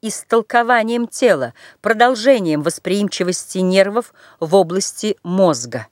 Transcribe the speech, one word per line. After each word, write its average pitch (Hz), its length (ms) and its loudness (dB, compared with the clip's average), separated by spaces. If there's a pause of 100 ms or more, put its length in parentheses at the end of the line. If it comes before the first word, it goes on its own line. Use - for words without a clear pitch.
истолкованием 233 1040 0
тела, 147 460 0 (260)
продолжением 220 800 2
восприимчивости 185 960 -4
нервов 190 540 0 (260)
в 165 160 -4
области 190 680 0
мозга. 139 680 -2